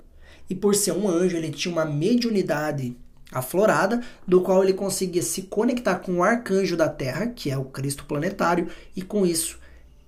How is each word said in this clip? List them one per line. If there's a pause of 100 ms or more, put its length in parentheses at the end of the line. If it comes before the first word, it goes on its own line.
(500)
e
por
ser
um
anjo,
ele
tinha
uma
mediunidade (360)
aflorada, (240)
do
qual
ele
conseguia
se
conectar
com
o
arcanjo
da
Terra,
que
é
o
Cristo
planetário, (280)
e
com
isso (500)